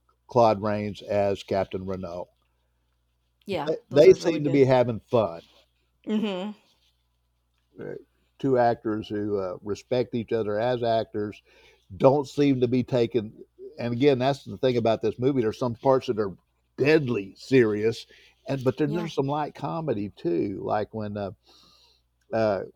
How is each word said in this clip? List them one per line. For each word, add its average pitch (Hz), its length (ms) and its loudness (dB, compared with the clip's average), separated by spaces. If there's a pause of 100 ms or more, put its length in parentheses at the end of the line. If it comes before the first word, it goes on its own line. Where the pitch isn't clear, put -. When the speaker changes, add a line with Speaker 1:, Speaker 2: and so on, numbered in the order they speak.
(280)
Speaker 1:
Claude 110 340 4
Rains 104 400 -4
as 101 420 0
Captain 95 420 -4
Renault. 92 440 -10 (1160)
Speaker 2:
Yeah, 151 240 -6
Speaker 1:
They, 160 80 -2 (120)
Speaker 2:
those 147 180 8
Speaker 1:
they 190 60 10
Speaker 2:
are - 20 8
really 175 160 -2
Speaker 1:
seem 151 120 -2
to 147 80 -2
Speaker 2:
good. - 0 -
Speaker 1:
be 139 140 6
having 123 340 2
fun. 90 420 -2 (680)
Speaker 2:
Mm-hmm. 208 440 -4 (1300)
Speaker 1:
Uh, - 140 -12 (460)
two 135 180 2
actors 113 500 0
who, 104 300 -4
uh, 92 240 -4
respect 113 540 -4
each 113 160 -4
other 107 280 -2
as 120 240 -2
actors, 110 580 -4 (560)
don't 135 300 4
seem 139 340 2
to 123 60 2
be 123 160 0
taken. 117 500 -2 (460)
And 120 140 -4
again, 131 260 2
that's 135 260 -2
the 104 120 -12
thing 127 200 2
about 113 240 0
this 107 180 -2
movie. 131 220 0
There's 110 180 -2
some 123 160 -4
parts 131 320 2
that 110 120 -2
are 98 180 -4 (400)
deadly 127 600 0
serious, 110 680 2 (400)
and, 135 160 -6
but 127 140 -2
then 151 160 -2
Speaker 2:
Yeah. - 20 -2
Speaker 1:
there's 170 180 -4
some 139 140 -2
light 147 280 -6
comedy 143 540 -6
too, 101 540 -4
like 104 300 -4
when, 104 240 -8
uh, 98 140 -6 (1040)
uh, 104 300 0 (120)